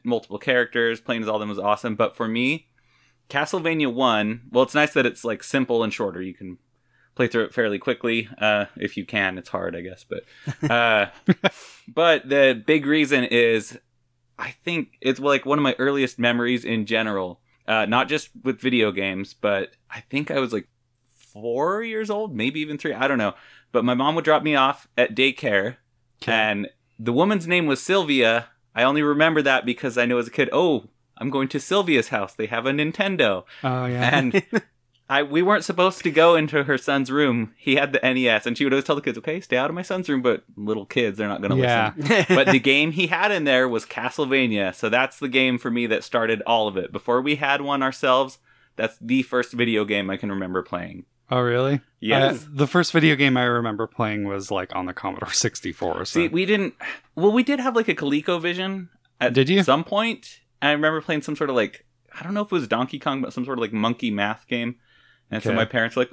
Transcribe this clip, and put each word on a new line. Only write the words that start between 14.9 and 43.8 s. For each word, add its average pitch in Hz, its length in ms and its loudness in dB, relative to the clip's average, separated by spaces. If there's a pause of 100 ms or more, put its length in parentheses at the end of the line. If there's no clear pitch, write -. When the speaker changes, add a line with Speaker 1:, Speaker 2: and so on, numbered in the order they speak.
Speaker 1:
it's, 127 180 0
like, 139 260 0
one 143 120 0
of 147 60 2
my 131 160 0
earliest 135 400 0
memories 120 460 0
in 110 200 -2
general, 104 540 -2 (280)
uh, 110 180 2
not 117 240 2
just 147 220 -4 (120)
with 131 160 -2
video 120 320 2
games, 98 420 -6
but 98 380 -2 (180)
I - 120 -14
think 143 280 -6
I 139 100 -2
was, 123 120 -2
like, 107 160 -4 (480)
four 139 680 -4
years 220 260 -6
old, 208 260 -6
maybe 135 240 -2
even 151 180 -8
three. 147 160 -6
I 120 140 0
don't 139 100 0
know, 104 180 -2 (360)
but 120 140 2
my 123 80 2
mom 139 220 0
would 165 100 -2
drop 156 180 4
me 151 120 0
off 135 320 2 (100)
at 123 180 2
daycare, 123 640 0 (440)
Speaker 2:
Okay. 120 100 -4
Speaker 1:
and 107 380 0 (300)
the 117 140 -2
woman's 175 340 2
name 175 200 2
was 135 140 0
Sylvia. 135 680 2 (280)
I 117 80 4
only 143 180 4
remember 151 400 2
that 135 240 2
because 123 320 -4
I 120 80 4
know 123 120 0
as 117 100 -2
a - 40 -18
kid, - 220 0
"Oh, 156 360 0 (280)
I'm 131 120 -6
going 135 200 -2
to 147 100 -4
Sylvia's 170 500 0
house. 101 240 -4
They 110 140 -6
have 117 180 -4
a 135 60 0
Nintendo." 151 720 0 (200)
Speaker 2:
Oh, 127 220 -2
yeah. 123 320 -2
Speaker 1:
And 131 300 2
Speaker 2:
<laughs> - 600 -8
Speaker 1:
I, 143 140 2
we 147 180 0
weren't 196 240 2
supposed 185 380 0
to 175 80 0
go 165 240 8
into 151 280 2
her 135 140 0
son's 139 340 -2
room. 123 460 0
He 135 180 2
had 139 160 2
the 135 140 2
N 131 120 2
E 127 120 2
S, 107 160 2
and 120 120 -4
she 143 60 0
would 135 80 2
always 135 140 2
tell 156 100 0
the 143 60 -4
kids, 117 160 -4
"Okay, 156 240 -8
stay - 160 -2
out 139 120 0
of 165 60 -8
my 175 60 -8
son's 185 260 -6
room," 135 140 0
but 123 220 2 (120)
little 104 300 -4
kids, 107 320 -2
they're 107 100 -4
not 101 140 -6
gonna 101 160 0
Speaker 2:
Yeah. 117 400 2
Speaker 1:
listen. 160 320 2
Speaker 3:
<laughs> 185 60 6
Speaker 1:
But 135 120 6
the 185 120 6
game 139 340 4
he 170 140 0
had 180 240 0
in 175 120 -2
there 131 240 4
was 113 180 -2